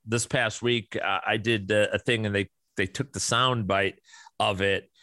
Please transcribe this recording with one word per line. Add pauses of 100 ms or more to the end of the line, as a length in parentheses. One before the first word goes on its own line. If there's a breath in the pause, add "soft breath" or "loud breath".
this
past
week,
uh,
I
did,
uh,
a
thing
and
they, (280)
they
took
the
sound
bite (400 loud breath)
of
it, (140)